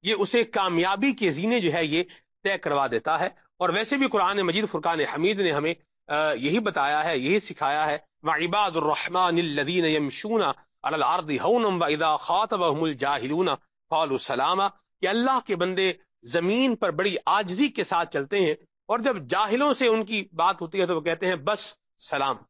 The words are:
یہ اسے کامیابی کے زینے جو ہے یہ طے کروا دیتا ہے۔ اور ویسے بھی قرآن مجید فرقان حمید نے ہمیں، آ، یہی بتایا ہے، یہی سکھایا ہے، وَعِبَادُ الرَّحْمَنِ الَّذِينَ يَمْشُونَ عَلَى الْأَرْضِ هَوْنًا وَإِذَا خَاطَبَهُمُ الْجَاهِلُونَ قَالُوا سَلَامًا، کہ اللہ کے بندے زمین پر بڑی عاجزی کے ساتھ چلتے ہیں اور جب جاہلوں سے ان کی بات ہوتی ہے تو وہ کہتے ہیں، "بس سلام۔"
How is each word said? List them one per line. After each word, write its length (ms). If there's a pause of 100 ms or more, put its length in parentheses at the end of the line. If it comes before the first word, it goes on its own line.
یہ 180
اسے 240
کامیابی 680
کے 200
زینے 280
جو 140
ہے 120
یہ 180 (400)
طے 140
کروا 300
دیتا 320
ہے۔ 100 (280)
اور 120
ویسے 280
بھی 100
قرآن 340
مجید 300
فرقان 280
حمید 400
نے 120
ہمیں، 220 (340)
آ، 240
یہی 280
بتایا 460
ہے، 120
یہی 220
سکھایا 480
ہے، 100 (260)
وَعِبَادُ 540
الرَّحْمَنِ 640
الَّذِينَ 460
يَمْشُونَ 560 (400)
عَلَى 0
الْأَرْضِ 560
هَوْنًا 460
وَإِذَا 300
خَاطَبَهُمُ 720
الْجَاهِلُونَ 640 (380)
قَالُوا 280
سَلَامًا، 520 (320)
کہ 60
اللہ 380
کے 100
بندے 380 (300)
زمین 520
پر 160
بڑی 240 (100)
عاجزی 420
کے 160
ساتھ 300
چلتے 260
ہیں 160 (300)
اور 140
جب 280
جاہلوں 460
سے 140
ان 180
کی 260
بات 300
ہوتی 200
ہے 40
تو 100
وہ 60
کہتے 240
ہیں، 100
"بس 400 (240)
سلام۔" 360 (140)